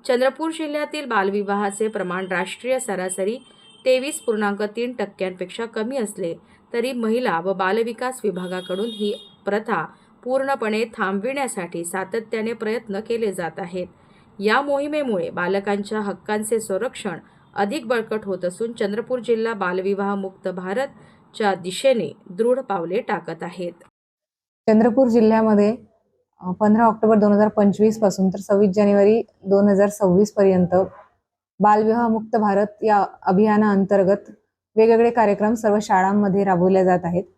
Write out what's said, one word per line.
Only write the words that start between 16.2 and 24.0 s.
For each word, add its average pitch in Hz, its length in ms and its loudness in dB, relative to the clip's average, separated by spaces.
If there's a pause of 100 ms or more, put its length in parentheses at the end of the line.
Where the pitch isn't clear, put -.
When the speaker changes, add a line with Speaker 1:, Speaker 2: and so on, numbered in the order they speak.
Speaker 1:
संरक्षण 202 580 -6 (380)
अधिक 220 320 -4
बळकट 226 380 -4
होत 185 200 -6
असून 226 280 -6
चंद्रपूर 226 460 -4
जिल्हा 226 340 -2
बालविवाह 196 640 -4
मुक्त 190 320 -8
भारतच्या 196 1040 -4
दिशेने 185 600 0 (160)
दृढ 226 300 2
पावले 190 420 -4
टाकत 170 420 -6
आहेत. 175 300 -10 (920)